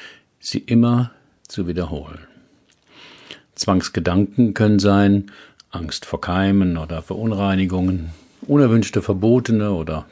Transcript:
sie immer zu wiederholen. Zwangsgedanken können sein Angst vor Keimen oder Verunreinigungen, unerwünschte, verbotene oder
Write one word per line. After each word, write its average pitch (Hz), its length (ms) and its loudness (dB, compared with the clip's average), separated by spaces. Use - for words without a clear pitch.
sie - 160 -8
immer 120 540 2
zu - 180 -6
wiederholen. 78 640 -8
Zwangsgedanken 98 1000 0
können 104 260 2
sein 101 520 2
Angst 82 320 -10
vor - 160 -6
Keimen 95 560 0
oder 80 260 -8
Verunreinigungen, 92 1080 -2
unerwünschte, 123 600 2
verbotene 107 720 0
oder 80 400 -6